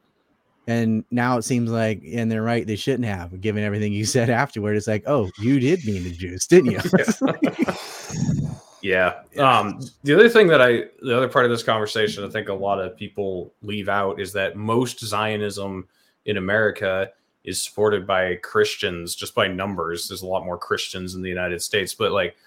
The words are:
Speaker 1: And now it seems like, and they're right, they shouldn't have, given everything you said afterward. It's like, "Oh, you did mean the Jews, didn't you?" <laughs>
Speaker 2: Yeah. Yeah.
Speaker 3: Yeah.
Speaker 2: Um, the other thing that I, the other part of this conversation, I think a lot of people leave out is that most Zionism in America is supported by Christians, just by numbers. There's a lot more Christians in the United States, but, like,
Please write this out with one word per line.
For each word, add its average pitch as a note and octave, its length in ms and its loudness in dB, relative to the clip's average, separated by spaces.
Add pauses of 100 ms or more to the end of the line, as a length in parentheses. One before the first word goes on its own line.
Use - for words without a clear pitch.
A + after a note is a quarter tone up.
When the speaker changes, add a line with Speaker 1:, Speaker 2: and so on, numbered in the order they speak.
(680)
Speaker 1:
And A2+ 400 2
now B2 300 2
it - 20 -2
seems A#2+ 300 0
like, A2 340 0
and A2+ 260 -2
they're A2 120 0
right, A#2 240 0
they G#2+ 80 -2
shouldn't B2 300 -2
have, F#2 360 -6
given G#2 220 0
everything G#2 280 -2
you G#2 140 -2
said A#2 240 2
afterward. A2 480 0
It's G#2 80 -2
like, G#2+ 220 0
"Oh, B2 200 2 (140)
you C3 180 2
did D3 240 2
mean G2 200 -2
the F2+ 80 -6
Jews, F2 340 -8
didn't - 280 2
you?" F#2 100 -4
<laughs> F3 100 0
Speaker 2:
Yeah. - 800 0 (1080)
Yeah. F#2 320 2 (200)
Speaker 3:
Yeah. C3 260 4
Speaker 2:
Um, G2+ 200 -2 (240)
the C#3 100 2
other A3+ 160 10
thing A3 180 8
that D3+ 140 6
I, A#2+ 240 6 (160)
the B2 160 0
other C3 100 2
part B2+ 180 4
of A#2+ 60 2
this A#2 120 0
conversation, G#2+ 600 0
I F#2+ 60 -8
think G#2+ 180 -6
a G2+ 60 -4
lot G2 260 -2
of F#2 160 -6
people G2 680 -8
leave G2+ 280 -6
out G2 320 -2
is F2+ 120 -6
that F#2+ 220 -2
most A2+ 480 0
Zionism G2+ 840 -4 (380)
in G#2 120 -4
America G2 720 0 (340)
is F#2 180 -6
supported G#2 460 0
by F#2 300 2
Christians, F#2 800 -2
just - 200 -10
by G#2+ 120 2
numbers. F2+ 600 -4
There's F2+ 140 -10
a F#2 60 -10
lot F#2 180 -2
more F2 120 -6
Christians F#2 580 -6
in F#2 60 -8
the F#2 80 -6
United F2+ 320 -4
States, F#2+ 320 -2
but, G2+ 180 0
like, F#2 360 0